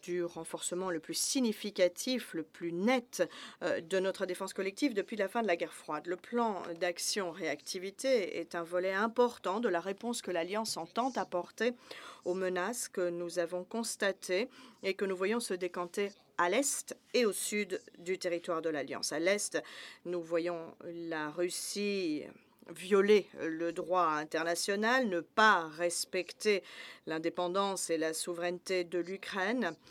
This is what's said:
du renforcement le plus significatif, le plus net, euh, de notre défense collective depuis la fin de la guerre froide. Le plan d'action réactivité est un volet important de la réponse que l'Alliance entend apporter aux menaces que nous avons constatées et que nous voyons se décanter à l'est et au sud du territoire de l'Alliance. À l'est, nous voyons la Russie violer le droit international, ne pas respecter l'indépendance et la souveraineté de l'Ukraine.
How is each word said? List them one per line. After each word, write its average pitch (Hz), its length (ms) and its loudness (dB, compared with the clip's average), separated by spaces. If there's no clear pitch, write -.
du 175 200 -2
renforcement 175 640 -4
le 165 100 -2
plus 160 140 -8
significatif, 214 1200 0
le 160 100 -4
plus 170 280 -8
net, 202 560 2
euh, 139 180 0
de 180 180 0
notre 190 280 0
défense 185 260 -6
collective 202 400 -2
depuis 202 220 -2
la 196 120 0
fin 233 140 -2
de 220 60 0
la 175 80 4
guerre 165 180 -2
froide. 151 340 -8
Le 175 80 -2
plan 226 460 0
d'action 175 520 -2
réactivité 185 1080 0
est 165 140 -6
un 170 100 -2
volet 180 300 0
important 226 640 2
de 233 100 2
la 175 100 4
réponse 196 420 -4
que 190 100 -4
l'Alliance 180 460 -2
entend 226 380 -2
apporter 196 580 0
aux 180 100 0
menaces 185 520 -2
que 175 220 0
nous 175 300 -4
avons 180 240 -2
constatées 202 840 0
et 190 100 0
que 196 120 -2
nous 190 120 -2
voyons 208 220 2
se 214 160 -2
décanter 180 560 -2
à 175 100 4
l'est - 460 0
et 240 140 6
au 185 60 2
sud 190 460 -2
du 180 180 -2
territoire 170 460 -2
de 165 60 0
l'Alliance. 135 420 -2
À 147 80 0
l'est, 185 420 2
nous 175 180 -2
voyons 165 600 -2
la 165 460 -6
Russie 180 920 -2
violer 196 580 6
le 165 320 -2
droit 175 320 2
international, 175 1040 2
ne 175 100 0
pas 185 480 6
respecter 175 960 0
l'indépendance 175 840 0
et 165 80 2
la 160 160 0
souveraineté 175 720 -2
de 175 140 -2
l'Ukraine. 190 760 -2